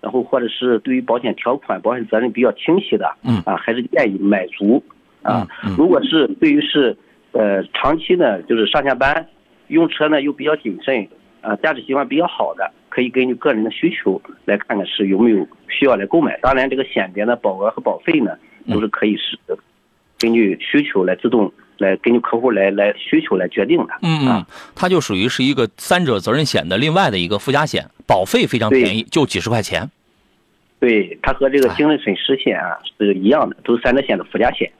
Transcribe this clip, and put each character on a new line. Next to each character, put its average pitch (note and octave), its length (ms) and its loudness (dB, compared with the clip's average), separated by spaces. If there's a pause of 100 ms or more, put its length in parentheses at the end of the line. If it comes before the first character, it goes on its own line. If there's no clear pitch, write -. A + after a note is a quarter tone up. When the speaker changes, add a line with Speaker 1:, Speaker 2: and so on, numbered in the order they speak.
Speaker 1:
然 G#2 100 -8
后 B2 120 0
或 B2+ 160 -2
者 A#2+ 80 -4
是 A#2+ 320 0
对 B2+ 160 -2
于 B2+ 60 0
保 B2 180 0
险 A#2 160 -4
条 A#2+ 220 -2
款、 F#2+ 240 -6
保 A2+ 120 0
险 A#2+ 140 -6
责 A2 120 0
任 A#2+ 120 -2
比 A#2+ 100 -4
较 A#2+ 120 4
清 F3 260 0
晰 B2 180 -2
的， F#2 160 -2 (100)
Speaker 2:
嗯。 A2+ 220 0
Speaker 1:
啊， G2 120 -2
还 - 160 -4
是 A#2+ 100 -4
建 B2+ 260 0
议 F#2+ 100 -4
买 G2 280 0
足。 G#2+ 360 0 (380)
啊， G2 240 -2 (180)
Speaker 2:
嗯， G#2 80 -4
嗯。 F#2 60 -4
Speaker 1:
如 D#3+ 100 6
果 E3 160 4
是 D#3 240 2 (120)
对 D#3+ 100 4
于 D3 120 4
是， C#3 360 0 (360)
呃， G2+ 280 2 (120)
长 D3 260 0
期 - 160 2
呢， A2+ 280 2
就 - 120 0
是 A2 100 4
上 D3+ 180 0
下 C3+ 120 0
班 C#3 320 0 (400)
用 D#3+ 200 4
车 D3+ 220 0
呢 D3+ 120 2
又 C#3+ 120 -2
比 C3+ 100 -10
较 D3+ 120 2
谨 D3+ 280 -6
慎， A#2 240 -2 (340)
啊， G#2+ 160 -4
驾 D#3 160 -2
驶 D#3+ 120 -10
习 C3+ 80 -4
惯 C3+ 140 0
比 C3+ 100 -2
较 E3+ 80 2
好 - 300 -4
的， - 160 -6 (160)
可 - 140 -4
以 B2 80 -2
根 B2+ 180 0
据 B2 80 -2
个 C#3+ 180 0
人 A2 100 0
的 A2 80 -2
需 - 220 -2
求 - 280 -2 (240)
来 G2+ 120 0
看 - 200 -6
看 F#2+ 100 -4
是 G2+ 200 -2
有 G2 120 0
没 A#2 120 6
有 F#2+ 140 2 (240)
需 - 160 0
要 B2+ 100 4
来 G2+ 100 -4
购 E3 160 2
买。 B2 200 -2
当 C3 120 2
然， C3 160 0
这 C3 60 -4
个 C3+ 100 -2
险 F#2 280 -4
别 G2+ 120 -2
的 A#2+ 100 2
保 G2 220 -2
额 G2+ 140 0
和 - 100 -10
保 F#2 180 -2
费 D#3 200 0
呢， G2+ 120 0 (340)
Speaker 2:
嗯。 - 80 -4
Speaker 1:
都 G#2 60 2
是 G#2+ 80 -2
可 - 180 -2
以 G#2 120 2
是 - 200 -8 (800)
根 A#2 160 0
据 G#2 280 2
需 C#3+ 220 0
求 G2+ 200 0
来 F#2 120 0
自 A#2 140 -2
动 G#2+ 220 2 (260)
来 F#2+ 200 2
根 A#2 160 2
据 A#2+ 60 4
客 A#2 180 -2
户 B2 140 0
来， G2 200 2
来 G2+ 260 0
需 - 240 0
求 A2+ 140 -2
来 F2+ 120 -2
决 G2 180 -2
定 E3 120 2 (100)
的。 - 140 -12
Speaker 2:
嗯， D#3+ 240 0
嗯， - 20 2
Speaker 1:
啊。 - 200 -2 (280)
Speaker 2:
它 F3+ 120 -2
就 F3+ 140 2
属 G#2 140 -4
于 G2 120 0
是 B2+ 160 -2
一 C#3 100 2
个 A#2+ 240 0
三 F3+ 280 0
者 A2+ 140 0
责 G#2+ 120 -2
任 D3 140 2
险 E2 220 -2
的 F#2 100 -2
另 D#3 160 0
外 F#3 160 2
的 G2+ 80 -2
一 E2+ 100 0
个 G2+ 120 -2
附 - 120 -4
加 D3 140 2
险， - 240 -4 (160)
保 F#2+ 200 2
费 A#3 200 2
非 B2 140 -2
常 G#2+ 100 0
便 A2+ 280 4
宜， A2+ 60 -4
Speaker 1:
对。 - 60 -12
Speaker 2:
就 D3+ 160 2
几 G2 140 -4
十 F#2+ 100 -4
块 A2+ 120 0
钱。 E2+ 280 -4 (920)
Speaker 1:
对， G#2 420 2
它 C3+ 120 0
和 C3+ 160 0
这 C#3 100 2
个 B2+ 160 4
精 D3 140 2
神 D3+ 100 2
损 G2 180 -2
失 - 200 -2
险 F#2 220 -2
啊， E2+ 220 -6
Speaker 2:
哎。 - 240 -4
Speaker 1:
是 G2+ 80 2
一 F#2 140 0
样 C3+ 220 4
的， - 140 -10
都 A#2+ 120 2
是 A#2+ 60 -4
三 B2 140 2
者 C3+ 60 2
险 G#2+ 160 -2
的 F2+ 80 -6
附 - 120 -8
加 A#2+ 140 2
险。 - 180 -6 (100)